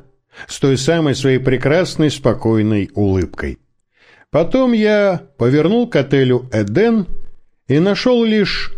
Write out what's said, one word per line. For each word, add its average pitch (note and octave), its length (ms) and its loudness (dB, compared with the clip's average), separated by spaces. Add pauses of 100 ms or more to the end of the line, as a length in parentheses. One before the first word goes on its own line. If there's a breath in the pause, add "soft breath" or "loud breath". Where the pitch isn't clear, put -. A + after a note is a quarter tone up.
(480 loud breath)
с - 120 -14
той C3+ 180 2
самой D#3 380 0
своей C3 240 0
прекрасной, C#3 720 0
спокойной A2 840 0
улыбкой. F#2+ 680 -2 (720 soft breath)
Потом A#3+ 420 2
я G#3 500 2 (140)
повернул D3+ 500 2
к A#3+ 80 -4
отелю C3+ 560 0
«Эден» E3+ 560 0 (600)
и C3+ 120 2
нашёл G#3 440 2
лишь G#3+ 540 0